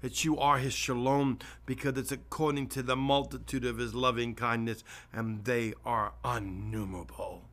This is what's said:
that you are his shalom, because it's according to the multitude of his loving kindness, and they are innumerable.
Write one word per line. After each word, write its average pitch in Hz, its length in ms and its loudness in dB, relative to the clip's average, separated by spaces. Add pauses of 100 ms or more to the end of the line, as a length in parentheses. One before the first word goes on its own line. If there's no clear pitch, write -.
that 127 200 -2
you 151 160 4
are 143 200 6
his 127 160 -2
shalom, 131 640 2 (260)
because 131 320 -2
it's 131 160 -2
according 143 560 0
to 131 140 -4
the 127 140 2
multitude 135 680 0
of 120 140 -2
his 117 160 -2
loving 120 400 2
kindness, 117 500 0 (260)
and 110 360 -4
they 117 260 2 (140)
are 110 260 0 (100)
innumerable. 98 1300 -4